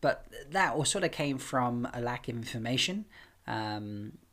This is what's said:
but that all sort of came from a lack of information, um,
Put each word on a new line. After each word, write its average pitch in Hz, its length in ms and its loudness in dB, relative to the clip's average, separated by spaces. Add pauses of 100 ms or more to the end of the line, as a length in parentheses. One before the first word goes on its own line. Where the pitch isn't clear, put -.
but - 260 2 (240)
that 170 240 4
all 147 100 2
sort 190 200 2
of 160 80 2
came 139 260 0
from 123 540 2
a 123 80 -6
lack 120 280 -2
of 117 80 -2
information, 120 680 0 (420)
um, 107 640 -4 (200)